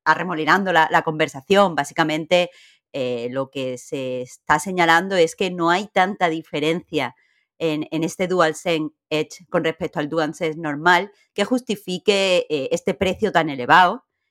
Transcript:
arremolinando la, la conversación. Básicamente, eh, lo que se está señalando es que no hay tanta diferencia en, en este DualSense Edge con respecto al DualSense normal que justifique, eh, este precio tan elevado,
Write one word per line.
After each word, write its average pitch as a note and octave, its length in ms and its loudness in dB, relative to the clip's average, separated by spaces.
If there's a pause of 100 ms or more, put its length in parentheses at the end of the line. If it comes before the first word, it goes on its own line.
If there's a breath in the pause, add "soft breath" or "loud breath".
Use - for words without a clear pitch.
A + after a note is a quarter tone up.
arremolinando E3+ 680 2
la, D#3+ 180 6
la E3 120 4
conversación. D#3+ 760 0
Básicamente, D#3+ 760 0 (420 soft breath)
eh, B2 380 -6
lo C3+ 200 -6
que B2+ 280 -8
se B2+ 440 -8
está - 360 -2
señalando F3+ 560 2
es E3 220 2
que F#3 160 -2
no E3+ 180 0
hay G3+ 220 0
tanta F#3 360 0
diferencia D#3 840 -4 (420)
en, D3+ 360 -4
en D#3 100 -2
este F3+ 240 -4
DualSense D#3+ 680 -2 (180)
Edge D#3 380 -6
con E3+ 140 -2
respecto - 380 -4
al D3 80 -4
DualSense D#3+ 500 -4
normal E3+ 540 0 (200 soft breath)
que G3+ 120 -4
justifique, F#3+ 1080 -2
eh, C#3 220 -4
este F3 220 -2
precio F#3+ 360 -2
tan D#3+ 180 2
elevado, D#3 580 4 (240)